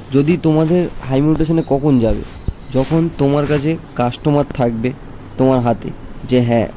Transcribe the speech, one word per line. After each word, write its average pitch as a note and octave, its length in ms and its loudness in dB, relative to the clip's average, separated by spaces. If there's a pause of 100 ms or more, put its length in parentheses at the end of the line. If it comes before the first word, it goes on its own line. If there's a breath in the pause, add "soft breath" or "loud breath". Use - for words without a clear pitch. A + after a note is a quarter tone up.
(120)
যদি D3 320 4
তোমাদের D#3+ 440 2 (220)
হাই C3+ 120 2
মিউটেশনে D#3 460 2
কখন C#3 320 4
যাবে, A2 220 2 (520)
যখন D#3 440 2
তোমার C#3+ 300 2
কাছে D3+ 300 0 (180)
customer C#3 580 0
থাকবে A#2+ 380 -2 (460)
তোমার C3 220 4
হাতে A#2 300 -2 (400)
যে B2+ 120 4
হ্যাঁ A#2 340 2